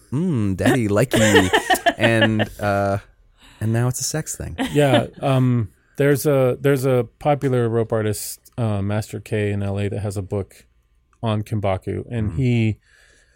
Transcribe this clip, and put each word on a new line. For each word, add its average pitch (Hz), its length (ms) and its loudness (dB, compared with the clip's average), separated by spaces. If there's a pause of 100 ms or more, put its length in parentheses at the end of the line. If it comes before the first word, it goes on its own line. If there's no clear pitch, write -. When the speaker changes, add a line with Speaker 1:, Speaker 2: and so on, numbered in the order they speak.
(120)
Speaker 1:
"Mm, 120 460 -2
daddy, 110 300 0
like 101 260 0
you." - 340 4 (260)
Speaker 2:
<laughs> - 220 0
Speaker 1:
And, 110 460 2 (180)
uh, 101 380 0 (600)
and 110 120 -2
now 120 160 2
it's 123 120 -4
a - 40 -6
sex - 320 -6
thing. - 200 -10 (160)
Speaker 2:
Yeah. 143 340 4 (160)
Um, 127 480 2 (280)
there's 139 280 2
a, 131 340 2
there's 139 240 2
a 127 220 2 (140)
popular 127 480 0
rope 113 240 0
artist, 107 480 -2 (180)
uh, 110 240 0
Master 104 380 -4
K 104 320 -2
in 101 100 -2
L 98 160 -2
A, 101 100 0
that 104 120 -4
has 101 160 -4
a 101 60 -4
book - 440 -8 (560)
on 107 200 -2
Kinbaku. 98 680 -4
And 87 200 -2
Speaker 1:
Mm-hmm. 82 80 -8
Speaker 2:
he, 117 400 2 (580)